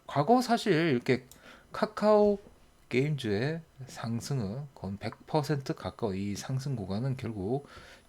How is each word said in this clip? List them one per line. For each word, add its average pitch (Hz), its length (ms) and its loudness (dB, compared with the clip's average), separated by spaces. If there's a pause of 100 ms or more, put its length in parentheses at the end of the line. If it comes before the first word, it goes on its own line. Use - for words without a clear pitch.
과거 220 340 4
사실 233 320 2
이렇게 127 540 2 (460)
카카오 208 640 4 (500)
게임즈의 135 720 0 (240)
상승은 117 880 -4
거의 98 240 -8
백 - 280 -10
퍼센트 147 480 -2
가까운 95 420 -4
이 101 200 -2
상승 131 400 -4
구간은 107 400 -4
결국 117 500 -4 (420)